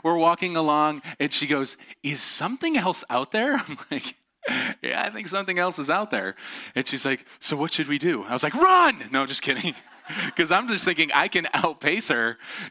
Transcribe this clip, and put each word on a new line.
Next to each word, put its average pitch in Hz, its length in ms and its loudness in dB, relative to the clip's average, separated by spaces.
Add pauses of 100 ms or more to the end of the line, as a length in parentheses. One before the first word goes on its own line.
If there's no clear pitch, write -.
we're 170 140 2
walking 170 380 2
along, 151 460 2 (180)
and 147 140 0
she - 120 0
goes, 135 320 0 (240)
"Is 143 200 -4
something 269 560 -2
else 185 320 0
out 123 220 0
there?" 247 240 2
<laughs> - 120 -2
I'm 147 100 -10 (140)
like, - 240 -6 (680)
"Yeah, - 220 -2
I 202 60 -2
think 208 180 -10
something 190 320 -4
else 180 180 0
is 143 120 -2
out 202 200 0
there." 190 260 -2 (380)
And 131 140 -2
she's 135 180 -4
like, 135 200 -2 (140)
"So - 180 -2
what 156 160 -2
should 151 140 0
we 147 100 0
do?" 143 260 0
I 110 100 -6
was 123 100 0
like, 151 120 0
"Run!" 320 560 4
No, 135 140 2
just 135 160 -4
kidding. 139 380 -2
<laughs> - 560 -10
'Cause 165 160 2
I'm 214 160 4
just 214 180 -2
thinking, 160 260 2
"I 147 160 4
can 170 260 0
outpace 170 540 0
her. 117 300 0 (340)